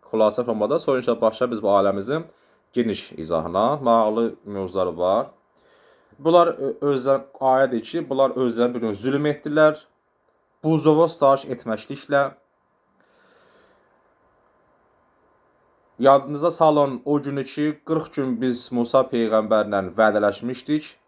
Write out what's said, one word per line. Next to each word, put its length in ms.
xülasə 340
formada, 340
sonra 200
inşallah 220
başlayaq 300
biz 120
bu 40
ailəmizin 560
geniş 380
izahına. 640
Maraqlı 580
mövzuları 520
var. 300
Bunlar, 280
ö-, 340
özləri, 420
ayədir 420
ki, 280
bunlar 260
özlərinə 380
bir 120
gün 80
zülm 320
etdilər. 540
Buzova 440
sitayiş 380
etməkliklə. 680
Yadınıza 520
salın 540
o 160
günü 220
ki, 420
qırx 300
gün 260
biz 300
Musa 300
Peyğəmbərlə 800
vədələşmişdik. 1000